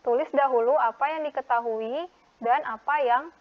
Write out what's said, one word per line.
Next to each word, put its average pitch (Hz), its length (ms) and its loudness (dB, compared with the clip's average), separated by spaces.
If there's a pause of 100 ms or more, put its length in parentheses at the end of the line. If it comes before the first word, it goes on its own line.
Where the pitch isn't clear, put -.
tulis 254 320 0
dahulu 262 400 4
apa 247 400 0
yang 311 160 -6
diketahui 233 800 -4 (320)
dan 254 240 0
apa 233 300 -4 (100)
yang 247 180 2 (180)